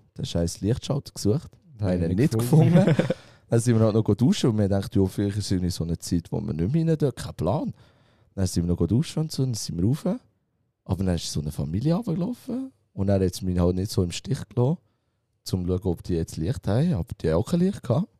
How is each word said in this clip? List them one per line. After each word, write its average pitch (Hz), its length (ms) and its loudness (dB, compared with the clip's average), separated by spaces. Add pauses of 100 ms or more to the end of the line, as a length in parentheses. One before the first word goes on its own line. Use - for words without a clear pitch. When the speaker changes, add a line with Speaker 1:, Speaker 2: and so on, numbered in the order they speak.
(160)
Speaker 1:
den - 80 -6
Scheiß 85 360 -2
Lichtschalter - 520 -4
gesucht. - 380 -2 (300)
Speaker 2:
Den 104 60 -4
Speaker 1:
Haben 92 160 0
ihn 82 60 0
Speaker 2:
nicht 92 100 0
Speaker 1:
nicht 117 200 2
Speaker 2:
gefunden. 123 360 4
Speaker 1:
gefunden. 175 340 6
<laughs> - 60 0 (340)
Dann 117 120 4
sind 113 180 4
wir 110 60 6
halt 107 100 4
noch 107 200 4
duschen 139 360 2
und 107 80 0
wir 104 100 4
dachten, 98 320 0
ja, 95 60 6
vielleicht 101 300 -2
ist 101 100 -2
es - 40 -4
irgendwie 90 200 0
so 85 140 -4
eine 82 140 -4
Zeit, - 340 -4
wo - 80 -2
wir 82 120 -6
nicht 82 200 -2
mehr 165 160 0
rein 160 100 2
dürfen. 139 160 0
Kein - 200 -12
Plan. 160 400 -2 (600)
Dann 95 120 -2
sind 87 200 -2
wir 87 80 2
noch 85 120 0
duschen 117 340 0
und 156 120 -4
so, 135 120 -2
dann 127 100 -4
sind - 220 -8
wir 85 80 -2
rauf. 131 220 0 (800)
Aber 92 180 -2
dann 92 100 0
ist - 160 -6
so 80 100 -4
eine 73 120 -6
Familie 98 420 -2
runtergelaufen 233 760 -6 (220)
und 98 120 -2
dann 98 160 4
hat 90 100 2
es - 100 -10
mich 92 160 -2
halt 90 180 4
nicht 92 140 -4
so 101 120 0
im 87 100 0
Stich - 260 -6 (100)
gelassen, 127 300 0
um - 640 -20
zu - 120 -4 (100)
schauen, 90 180 0
ob 85 180 -2
die 92 120 -4
jetzt 80 220 -4
Licht 82 320 -4
haben. 139 260 0
Aber 85 140 -4 (120)
die 80 100 0
haben 80 100 2
auch - 100 -4
kein 175 100 2
Licht 185 220 0
gehabt. 143 260 -2 (120)